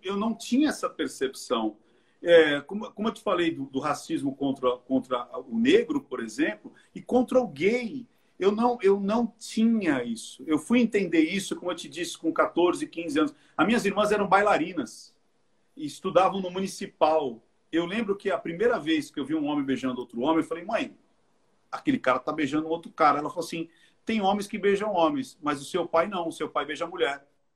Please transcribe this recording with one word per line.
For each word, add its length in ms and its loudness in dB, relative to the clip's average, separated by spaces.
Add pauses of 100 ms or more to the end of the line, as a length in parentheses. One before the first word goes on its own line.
eu 140 -4
não 180 0
tinha 340 2
essa 220 -4
percepção. 840 -4 (440)
É, 420 8
como, 300 -10
como 160 -4
eu 40 -2
te 100 -12
falei 300 0
do, 140 -6
do 120 -4
racismo 560 -4
contra, 440 -2
contra 500 -2 (120)
o 180 -6
negro, 420 4
por 200 -8
exemplo, 520 -6 (220)
e 60 -14
contra 400 2
o 60 0
gay, 600 -2 (320)
eu 140 2
não, 300 2
eu 180 4
não 260 0 (120)
tinha 640 2
isso. 440 -10
Eu 120 2
fui 220 2
entender 400 2
isso, 360 0
como 140 -6
eu 60 -4
te 120 -12
disse, 300 -8
com 140 -2
quatorze, 540 2
quinze 320 -6
anos. 160 0 (220)
As 100 4
minhas 180 2
irmãs 280 2
eram 160 0
bailarinas 840 0 (600)
e 100 -8
estudavam 540 2
no 100 -6
municipal. 920 -2 (280)
Eu 160 0
lembro 300 -2
que 140 -4
a 80 0
primeira 400 0
vez 320 -2
que 100 -8
eu 40 -2
vi 100 -4
um 120 -2
homem 180 -2
beijando 360 -2
outro 200 -8
homem, 180 2
eu 100 0
falei, 160 -8
"Mãe, 320 -4 (720)
aquele 280 -2
cara 200 0
tá 140 -6
beijando 360 -2
outro 240 -6
cara." 260 4
Ela 100 -4
falou 160 -8
assim, 240 -10 (360)
"Tem 160 0
homens 260 2
que 120 -8
beijam 340 0
homens, 500 0
mas 180 -2
o 40 -14
seu 220 -2
pai 220 2
não, 200 -4
o 40 -6
seu 160 -6
pai 180 -4
beija 200 -6
mulher." 400 -2 (300)